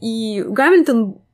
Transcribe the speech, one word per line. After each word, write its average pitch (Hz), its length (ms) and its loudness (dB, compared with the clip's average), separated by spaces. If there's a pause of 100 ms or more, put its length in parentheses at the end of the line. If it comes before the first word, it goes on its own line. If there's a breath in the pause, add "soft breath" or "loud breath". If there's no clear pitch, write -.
И 220 440 -6
Гамильтон 262 720 2 (180)